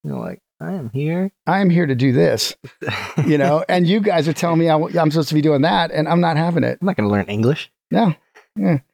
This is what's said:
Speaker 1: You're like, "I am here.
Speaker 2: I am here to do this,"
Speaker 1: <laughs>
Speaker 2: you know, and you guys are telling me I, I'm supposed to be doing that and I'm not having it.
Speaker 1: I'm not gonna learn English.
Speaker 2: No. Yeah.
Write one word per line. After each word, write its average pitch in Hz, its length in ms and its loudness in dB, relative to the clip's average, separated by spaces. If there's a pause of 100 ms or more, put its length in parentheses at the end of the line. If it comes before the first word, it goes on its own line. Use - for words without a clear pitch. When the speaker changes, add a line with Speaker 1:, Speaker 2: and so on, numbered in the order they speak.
Speaker 1:
You're 67 160 -8
like, 90 220 -12 (200)
"I - 120 -10
am 151 220 -8
here. 165 360 -4 (160)
Speaker 2:
I 185 140 0
am 196 80 2
here 175 160 2
to 135 100 0
do 131 180 2
this," 131 440 0 (320)
Speaker 1:
<laughs> - 380 -4
Speaker 2:
you 151 100 2
know, 143 320 2
and 180 180 2
you 202 140 2
guys 175 280 0
are 160 40 -2
telling 170 260 0
me 165 120 2
I, 156 60 4
I'm 160 340 0
supposed 151 180 -2
to 151 60 -4
be 151 80 2
doing 147 180 2
that 170 300 0
and 151 180 -2
I'm 170 140 2
not 165 160 0
having 165 260 0
it. 123 160 -4
Speaker 1:
I'm 175 60 -2
not 190 100 -2
gonna 104 140 0
learn 101 160 0
English. 113 440 -2 (200)
Speaker 2:
No. 190 240 2 (420)
Yeah. 190 220 0 (160)